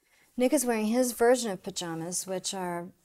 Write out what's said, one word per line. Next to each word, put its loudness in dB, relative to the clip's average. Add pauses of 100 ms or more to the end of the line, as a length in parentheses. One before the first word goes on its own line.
(380)
Nick 2
is 4
wearing 0
his 2
version 4
of -6
pajamas, -6
which -6
are, -6 (180)